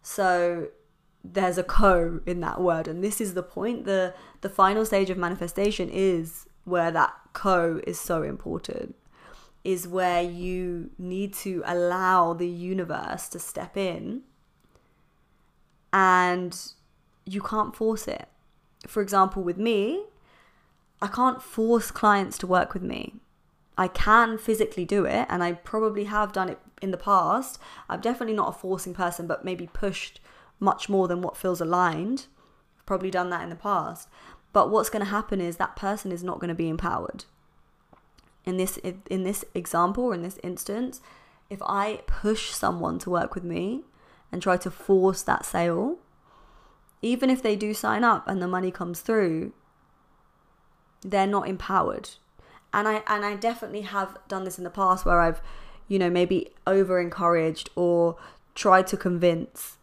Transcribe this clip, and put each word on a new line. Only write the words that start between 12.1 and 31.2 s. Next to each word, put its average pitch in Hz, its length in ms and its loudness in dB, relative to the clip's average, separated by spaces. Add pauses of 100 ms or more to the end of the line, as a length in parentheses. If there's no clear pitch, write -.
the 175 140 -2
universe 175 800 -6
to 175 100 -12
step - 360 -10
in, 185 460 -4 (1700)
and 180 840 2 (520)
you 196 160 -6
can't 214 340 -2
force 220 320 0
it. - 200 -8 (600)
For - 140 -2
example, 196 420 2
with 175 140 -2
me, 226 480 0 (960)
I 202 60 -2
can't 247 340 0
force 226 480 2
clients 202 500 2
to 185 80 -6
work 180 260 2
with 185 100 -6
me. - 320 -8 (640)
I 185 100 2
can 220 500 4
physically 214 480 0
do 196 200 2
it, - 240 0
and 180 140 0
I 175 100 0
probably 208 500 -2
have 208 300 -2
done 185 160 -2
it - 100 -10 (220)
in 190 100 -2
the 180 60 -4
past. 196 640 2 (300)
I'm 170 120 -4
definitely 226 340 -2
not 208 140 0
a - 100 -10
forcing 185 340 -6
person, 170 320 -4
but 165 200 -4
maybe 180 220 -6
pushed - 520 -6 (400)
much - 300 0
more 190 180 4
than 175 140 -2